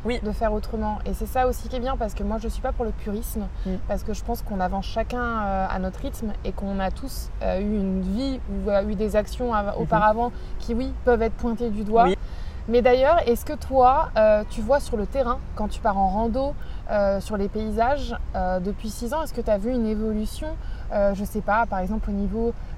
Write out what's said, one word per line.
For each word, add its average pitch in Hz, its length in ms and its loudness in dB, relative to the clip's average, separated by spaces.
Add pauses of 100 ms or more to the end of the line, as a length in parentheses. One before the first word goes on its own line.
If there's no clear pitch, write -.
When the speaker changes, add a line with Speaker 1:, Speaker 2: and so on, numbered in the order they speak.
Speaker 1:
Oui. 226 200 -2
Speaker 2:
de 214 80 -2
faire 214 200 0
autrement. 214 540 -2
Et 196 80 -2
c'est 220 120 -4
ça 254 220 2
aussi - 200 -4
qui 254 80 -6
est 247 40 -2
bien, 254 160 -2
parce 220 180 -4
que - 80 -6
moi, 214 160 -2
je 220 100 -6
suis - 140 -4
pas 262 100 -2
pour 247 120 -2
le 214 80 -2
purisme, 208 540 -4 (200)
Speaker 1:
Mm. 185 40 -2 (180)
Speaker 2:
parce 202 160 -2
que 214 100 -2
je - 100 -6
pense 233 180 -4
qu'on 202 180 -4
avance 185 260 -2
chacun, 226 340 -2
euh, 208 480 -2
à - 120 -2
notre 185 200 -4
rythme 226 320 -4 (120)
et 196 80 -2
qu'on 196 280 -4
a 190 100 0
tous, - 400 -6 (120)
euh, 185 180 0
eu 208 40 -2 (120)
une 190 240 0
vie 240 480 -2
ou, 196 220 -2
euh, 202 180 2
eu 208 60 0
des 208 220 0
actions 233 360 0
av-, 208 240 0
Speaker 1:
Mhm. - 60 -2
Speaker 2:
auparavant 220 500 4 (280)
qui, - 140 -4
oui, 262 180 -2 (120)
peuvent 240 180 6
être 226 120 0
pointées 233 360 -2
du 208 140 -2
doigt. 226 200 6
Speaker 1:
Oui. 370 120 4 (520)
Speaker 2:
Mais 240 140 4
d'ailleurs, 262 340 6 (100)
est-ce 233 180 2
que 302 100 -2
toi, 262 640 6
euh, 214 340 6
tu - 100 -4
vois 240 200 4
sur - 160 -4
le 208 100 0
terrain, 254 320 0 (180)
quand 214 100 -2
tu - 140 -4
pars 202 180 2
en 190 100 4
rando, 233 460 0 (360)
euh, 202 300 2
sur 208 160 -4
les 196 120 0
paysages, 220 680 0 (220)
euh, 185 240 0
depuis 202 300 -4
six 233 220 -6
ans, 311 100 -2
est-ce 294 100 -6
que - 80 -4
t'as 214 180 2
vu 208 140 -2
une 233 140 0
évolution, 214 600 -2 (440)
euh, 202 220 4
je 196 100 -4
sais 208 160 -2
pas, 214 260 2
par 196 140 -2
exemple 214 300 -2
au - 20 -2
niveau, 202 400 -2 (260)